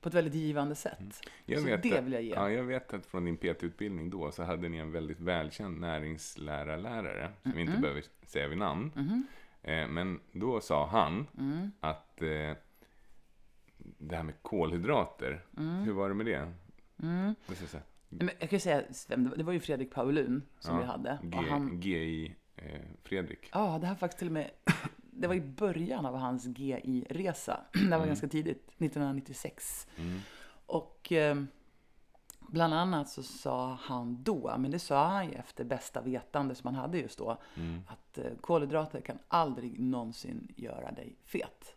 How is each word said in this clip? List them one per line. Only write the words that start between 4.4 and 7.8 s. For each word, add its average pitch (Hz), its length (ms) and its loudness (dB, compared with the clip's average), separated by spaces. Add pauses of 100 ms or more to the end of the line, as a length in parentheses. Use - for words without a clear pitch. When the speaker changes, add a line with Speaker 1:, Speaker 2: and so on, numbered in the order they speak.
Speaker 2:
hade 85 260 -2
ni 82 100 -4
en 78 140 -6
väldigt 80 280 -4
välkänd 85 600 -2
näringslärarlärare 78 1500 -4 (120)
som 127 100 -2
vi 80 80 0
inte 85 120 2
Speaker 1:
Mm-mm. 202 80 2